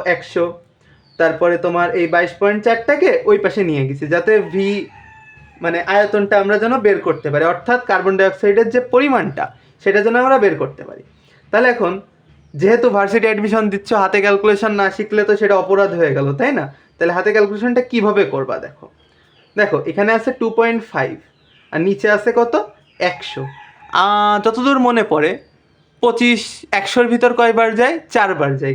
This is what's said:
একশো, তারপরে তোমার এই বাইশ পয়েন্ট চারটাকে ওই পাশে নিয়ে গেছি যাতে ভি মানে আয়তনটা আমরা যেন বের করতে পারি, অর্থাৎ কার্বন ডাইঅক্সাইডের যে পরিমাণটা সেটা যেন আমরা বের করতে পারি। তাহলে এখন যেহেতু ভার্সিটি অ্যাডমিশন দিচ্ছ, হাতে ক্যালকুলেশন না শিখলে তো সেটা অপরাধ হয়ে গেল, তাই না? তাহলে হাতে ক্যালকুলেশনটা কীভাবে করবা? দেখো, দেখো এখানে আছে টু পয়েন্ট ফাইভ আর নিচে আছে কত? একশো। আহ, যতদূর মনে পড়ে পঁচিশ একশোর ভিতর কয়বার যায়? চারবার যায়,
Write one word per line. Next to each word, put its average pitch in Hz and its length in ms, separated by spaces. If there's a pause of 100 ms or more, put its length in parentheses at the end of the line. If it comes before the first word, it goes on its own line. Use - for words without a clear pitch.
(140)
একশো, - 300 (760)
তারপরে 165 360 (120)
তোমার 175 220 (120)
এই 170 140
বাইশ 175 260
পয়েন্ট 208 260
চারটাকে 285 440 (200)
ওই 202 140
পাশে 196 160 (100)
নিয়ে 143 180
গেছি 139 160 (100)
যাতে 175 180 (200)
ভি 196 160 (960)
মানে 170 140 (140)
আয়তনটা 202 500
আমরা 202 200
যেন 233 120 (120)
বের 196 200
করতে 156 260
পারি, 147 200
অর্থাৎ 240 280 (100)
কার্বন 190 300
ডাইঅক্সাইডের 202 540
যে 247 60 (140)
পরিমাণটা 247 500 (380)
সেটা 202 240
যেন 226 80 (100)
আমরা 269 200
বের 180 180
করতে 139 260
পারি। - 140 (480)
তাহলে 240 240
এখন 180 180 (680)
যেহেতু 233 260 (100)
ভার্সিটি 202 320
অ্যাডমিশন 214 440
দিচ্ছ, 196 180 (120)
হাতে 196 220
ক্যালকুলেশন 208 560
না 196 60 (100)
শিখলে 214 320
তো 214 120
সেটা 202 220
অপরাধ 196 360
হয়ে 156 180
গেল, 139 100 (140)
তাই 285 180
না? 151 60 (320)
তাহলে 170 200
হাতে 185 180
ক্যালকুলেশনটা 214 560
কীভাবে 208 320 (120)
করবা? 131 300
দেখো, - 220 (720)
দেখো 190 180 (120)
এখানে 202 280
আছে 226 120 (100)
টু 233 60 (120)
পয়েন্ট 233 220 (120)
ফাইভ 139 220 (580)
আর 156 160
নিচে 196 180 (100)
আছে 208 220
কত? 233 160 (560)
একশো। - 320 (600)
আহ, 208 420
যতদূর 247 340 (100)
মনে 233 240
পড়ে 151 180 (720)
পঁচিশ 233 400 (360)
একশোর 240 340
ভিতর 240 280
কয়বার 226 300 (100)
যায়? 269 140 (200)
চারবার 180 460
যায়, 139 140